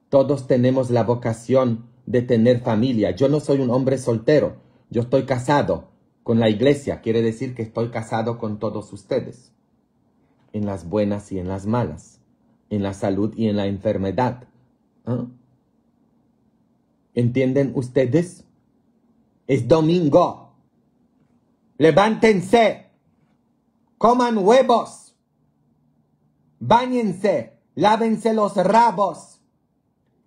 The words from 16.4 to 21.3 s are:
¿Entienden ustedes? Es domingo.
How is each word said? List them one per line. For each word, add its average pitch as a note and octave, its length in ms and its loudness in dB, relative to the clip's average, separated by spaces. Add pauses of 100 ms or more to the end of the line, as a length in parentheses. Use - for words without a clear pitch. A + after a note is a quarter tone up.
¿Entienden C3 600 0
ustedes? C3+ 720 -2 (1040)
Es B2+ 200 0
domingo. D#3+ 840 2 (1300)